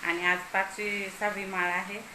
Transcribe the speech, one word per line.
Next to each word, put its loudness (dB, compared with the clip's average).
आणि 2
आज 6
पाचवी -2
सहावी 0
माळ 0
आहे -2